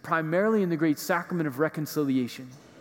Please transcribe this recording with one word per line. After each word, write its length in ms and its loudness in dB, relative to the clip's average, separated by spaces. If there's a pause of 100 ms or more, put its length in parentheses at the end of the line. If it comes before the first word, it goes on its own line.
primarily 600 2
in 60 2
the 80 0
great 220 2
sacrament 500 -2
of 100 -4
reconciliation. 920 0 (320)